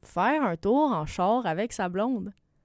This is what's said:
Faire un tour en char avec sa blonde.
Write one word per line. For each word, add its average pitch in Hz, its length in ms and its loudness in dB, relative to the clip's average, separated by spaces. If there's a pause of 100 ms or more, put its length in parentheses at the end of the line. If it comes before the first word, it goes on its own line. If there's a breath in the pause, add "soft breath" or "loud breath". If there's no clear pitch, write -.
Faire 247 400 0
un 180 120 0
tour 269 380 2
en 156 120 -2
char 214 400 0
avec 185 280 -2
sa 185 160 -4
blonde. 202 420 -2 (340)